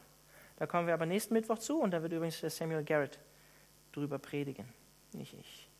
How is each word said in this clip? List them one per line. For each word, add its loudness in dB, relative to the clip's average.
Da 0
kommen 2
wir 6
aber 2
nächsten 0
Mittwoch 2
zu 0
und 4
da 2
wird -2
übrigens -2
der -2
Samuel -2
Garrett 2
drüber -2
predigen, -6
nicht -10
ich. -18